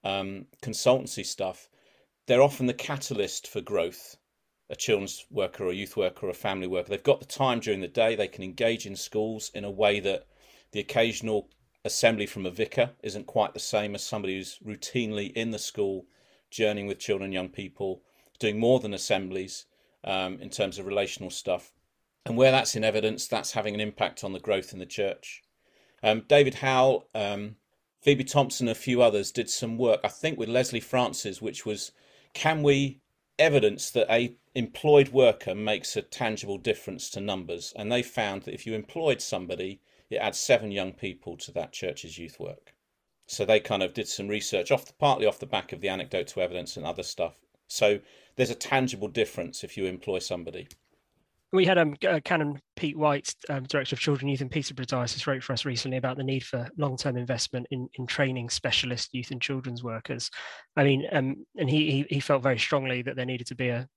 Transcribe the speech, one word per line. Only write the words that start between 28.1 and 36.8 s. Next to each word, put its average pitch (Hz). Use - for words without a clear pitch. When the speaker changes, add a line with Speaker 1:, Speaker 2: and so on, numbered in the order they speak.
Speaker 1:
Thompson, 131
a 113
few 123
others 104
did 117
some 113
work, 117
I 104
think 156
with -
Leslie 120
Francis, 110
which -
was, 107
can 156
we 139
evidence 139
that 113
a 120
employed 139
worker 120
makes 107
a 104
tangible 104
difference -